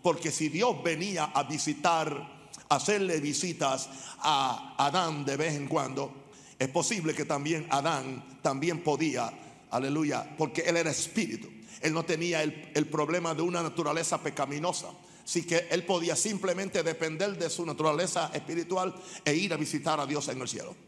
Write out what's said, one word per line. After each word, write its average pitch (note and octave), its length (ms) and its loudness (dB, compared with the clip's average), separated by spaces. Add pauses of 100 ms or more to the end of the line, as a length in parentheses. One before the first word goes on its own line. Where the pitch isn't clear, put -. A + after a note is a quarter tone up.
porque E3 280 2
si D3+ 200 0
Dios F3 320 2
venía E3+ 420 0
a C#3+ 200 2
visitar, D3+ 1040 0 (180)
a D3 60 6
hacerle F#3 460 2
visitas C#3 680 0 (300)
a C#3 580 2
Adán D3 480 2
de C#3 140 0
vez D#3 160 0
en C#3+ 120 -4
cuando, C3+ 460 -2 (460)
es C3 100 2
posible D#3+ 460 0
que C#3+ 100 -2
también D3+ 460 0
Adán C#3 720 0
también D#3 400 2
podía, C3+ 500 2 (380)
aleluya, C3+ 680 0
porque D#3 260 0
él E3+ 140 4
era E3 140 2
espíritu. - 580 -2 (320)
Él D#3 140 2
no E3 100 0
tenía E3 380 0
el, - 320 -6
el D3+ 120 4
problema D#3 480 0
de D#3 80 -2
una F3 200 0
naturaleza D#3 600 0
pecaminosa. D3 680 -2 (340)
Así - 200 -2
que E3+ 260 2
él E3+ 140 2
podía E3+ 320 2
simplemente F#3+ 680 0
depender E3 560 0
de E3 100 0
su F3 160 -4
naturaleza D#3 720 2
espiritual E3+ 600 -2 (300)
e D3 100 4
ir F3 200 2
a - 20 -2
visitar D3+ 420 0
a C#3+ 60 0
Dios C#3 240 -2
en C3 100 -4
el B2 100 -4
cielo - 280 -8 (120)